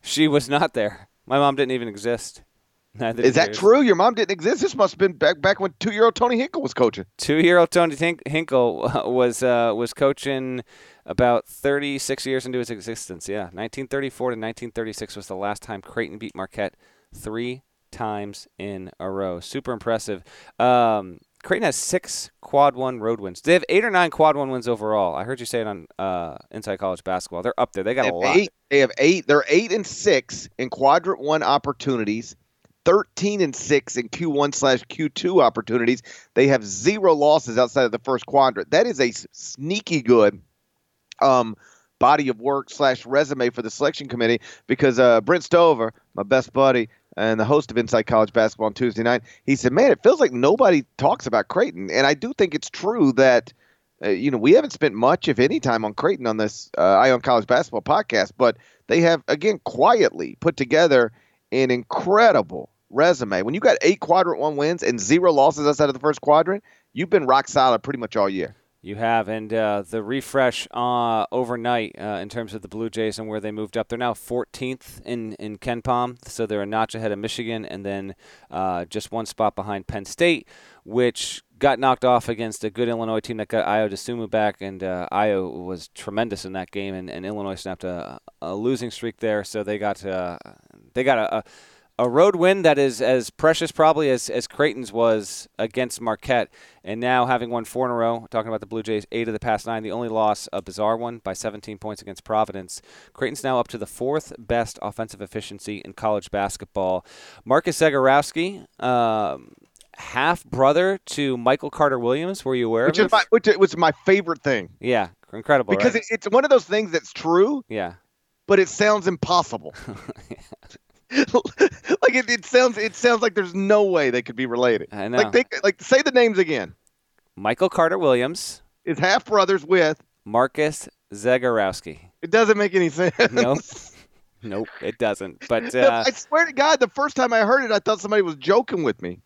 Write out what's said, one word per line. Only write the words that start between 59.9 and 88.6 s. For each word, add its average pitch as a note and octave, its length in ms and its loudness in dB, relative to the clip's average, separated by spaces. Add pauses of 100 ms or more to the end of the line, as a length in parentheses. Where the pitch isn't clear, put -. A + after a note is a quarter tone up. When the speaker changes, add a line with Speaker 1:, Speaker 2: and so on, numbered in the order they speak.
Speaker 2:
put E3 180 -2
together C3+ 540 4 (400)
an C3 180 0
incredible C#3 1000 2 (200)
resume. B2 540 0
When B2 100 -4
you G3 60 -4
got A#3 220 4
eight F#3+ 180 4
quadrant E3+ 400 0
one D3 160 -4
wins D#3 280 -2
and A#2+ 160 0
zero E3 320 4
losses D3 360 2
outside D3 220 2
of C3 40 -4
the B2+ 60 -10
first D3 200 -2
quadrant, D#3+ 440 2 (300)
you've E3 180 -4
been E3 160 4
rock C3 200 4
solid C3 360 2
pretty C#3 160 -8
much A2+ 180 -10
all G2 100 2
year. F#2+ 280 -4 (300)
Speaker 1:
You G2+ 120 -10
have, A2+ 320 0
and, A2 240 -8
uh, G#2+ 360 0
the A2+ 140 -6
refresh, C3 680 -2
uh, A#2+ 600 -2
overnight, A#2+ 640 -4
uh, G2+ 240 -8
in G2+ 60 -12
terms A2 260 -10
of G#2+ 80 -12
the G2 60 -18
Blue A2 220 -8
Jays A2 280 -4
and A2 120 -10
where G#2+ 100 -6
they G#2+ 100 -8
moved G#2+ 280 -8
up. A2 100 -4
They're A#2 100 -8
now A#2+ 160 -4
fourteenth - 920 -8
in, A2+ 300 -8
in G#2+ 220 -14
KenPom, B2 600 -4 (100)
so - 180 -6
they're G2+ 180 -4
a - 20 -4
notch A2 280 -2
ahead A2+ 200 -4
of G2 40 -6
Michigan, A2+ 480 -8
and G2 200 -14
then, G2 280 -8 (380)
uh, F2+ 320 -4
just G#2 260 -10
one A2 160 -6
spot G#2 300 -2
behind G2 320 -8
Penn G2+ 160 -10
State, E3+ 460 -2 (340)
which A#2+ 600 -4 (160)
got C3+ 200 2
knocked B2+ 240 2
off B2 240 2
against A2 380 -8
a G#2+ 40 -4
good A#2 200 -2
Illinois A2+ 320 -4
team A2+ 160 -10
that G#2+ 100 -6
got A2+ 180 -2
Ayo G#2 240 0
Dosunmu A2+ 400 -8
back, G#2+ 300 0
and, F#2+ 240 -12
uh, F2+ 300 -6
Ayo F#2 500 -4
was F2+ 320 -12
tremendous G#2 480 -6
in F#2+ 80 -12
that F#2 180 -10
game, G2 240 -10
and, F#2 160 -12
and F2+ 160 -14
Illinois G2+ 300 -8
snapped F#2+ 300 -12
a, E2+ 340 -10 (220)
a F2 120 -10
losing A#2 380 -4